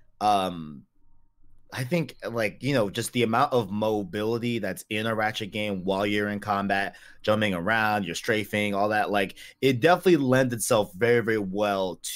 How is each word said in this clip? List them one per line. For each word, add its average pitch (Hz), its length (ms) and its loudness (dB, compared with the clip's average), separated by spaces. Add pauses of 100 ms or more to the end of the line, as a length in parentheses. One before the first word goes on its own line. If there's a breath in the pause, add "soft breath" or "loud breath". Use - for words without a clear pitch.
(200)
um, 90 640 0 (880)
I 131 120 -6
think, 156 320 -2 (120)
like, 113 340 -4
you 135 120 0
know, 107 160 2
just 110 220 -4
the 123 100 2
amount 117 300 2
of 113 180 0
mobility 110 880 -2
that's 95 320 -6
in 107 160 -4
a 113 80 -2
Ratchet 107 380 -4
game 104 320 -4
while 95 200 0
you're 104 240 0
in 101 120 -4
combat, 98 560 -2 (260 loud breath)
jumping 107 320 2
around, 107 500 0
you're 82 120 -6
strafing, 104 580 -2
all 101 160 0
that, 104 200 0
like, 98 260 -2 (240 loud breath)
it 131 200 2
definitely 175 360 6
lends 131 360 4
itself 110 420 0
very, 117 260 4
very 110 180 0
well 98 640 -2 (160)